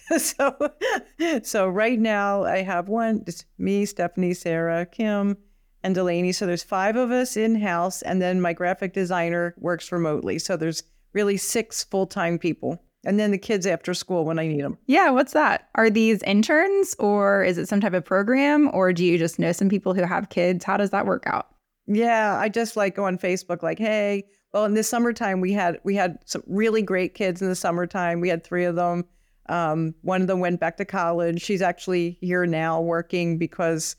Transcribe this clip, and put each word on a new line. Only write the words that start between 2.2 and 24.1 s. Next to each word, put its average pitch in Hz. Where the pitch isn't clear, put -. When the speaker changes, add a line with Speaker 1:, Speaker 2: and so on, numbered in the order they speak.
Speaker 1:
I 190
have 185
one, 226
it's -
me, 196
Stephanie, 180
Sarah, 165
Kim, 202
and 190
Delaney. 180
So 202
there's 175
five 208
of 247
us 247
in-house, 208
and 185
then 180
my 175
graphic 180
designer 175
works 170
remotely. 165
So 175
there's 160
really 202
six -
full-time 180
people. 160
And 196
then 208
the 196
kids 196
after 180
school 175
when 160
I 160
need 147
'em. -
Speaker 2:
Yeah, 311
what's 254
that? 294
Are 226
these 220
interns, 330
or 202
is 180
it 180
some 202
type 202
of 180
program, 269
or 185
do 175
you 175
just 165
know 165
some 196
people 185
who 185
have 175
kids? 180
How 196
does 202
that 196
work 190
out? -
Speaker 1:
Yeah, 214
I 208
just, 226
like, 202
go 202
on 185
Facebook, 180
like, 160
"Hey." 208